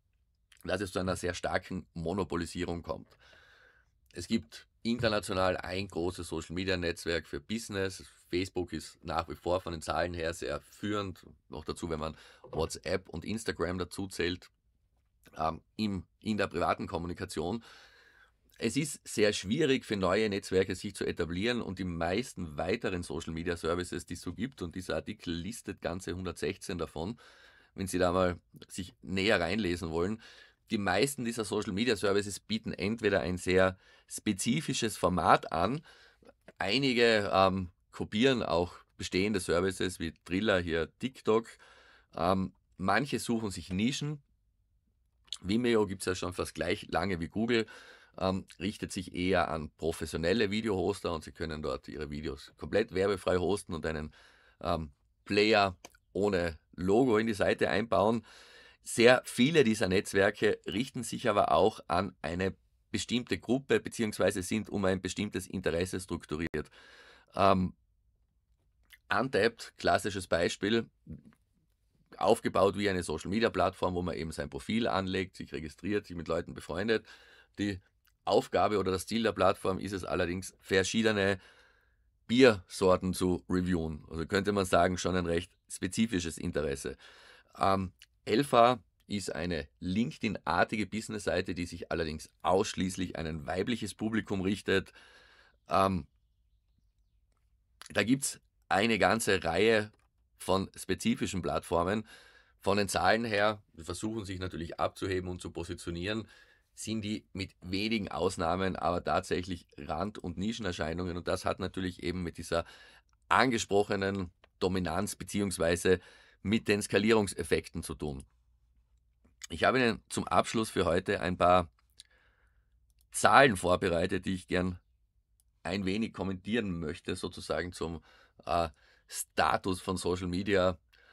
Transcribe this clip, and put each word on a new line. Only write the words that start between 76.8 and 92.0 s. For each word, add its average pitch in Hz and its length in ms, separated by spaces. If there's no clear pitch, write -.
Die 101 200
Aufgabe 101 540
oder 95 120
das 92 140
Ziel 113 180
der 107 80
Plattform 95 480
ist 101 140
es 92 100
allerdings, 90 560
verschiedene 98 800
Biersorten 95 840
zu 90 340
reviewen. 87 640
Also 80 160
könnte 98 280
man 101 120
sagen, 90 320
schon 90 180
ein 90 120
recht 85 240
spezifisches 92 680
Interesse. 73 600
Ähm, 95 360
Elfa 120 560
ist - 260
eine 80 340
LinkedIn-artige 104 1040
Business-Seite, 98 720
die 85 100
sich - 260
allerdings 78 380